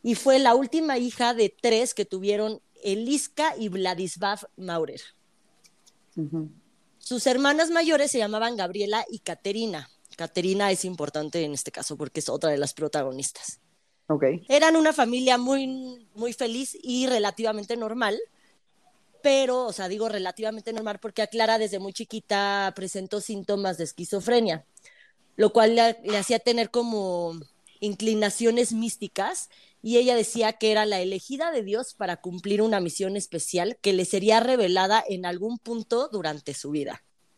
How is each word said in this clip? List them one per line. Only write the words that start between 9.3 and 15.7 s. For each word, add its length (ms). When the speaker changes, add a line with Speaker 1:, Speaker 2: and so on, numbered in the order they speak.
Speaker 1:
Caterina 560
es 140
importante 580
en 120
este 160
caso 260
porque 220
es 100
otra 220
de 80
las 160
protagonistas. 840
Speaker 2:
Ok. 180
Speaker 1:
Eran 280
una 180
familia 460
muy, 760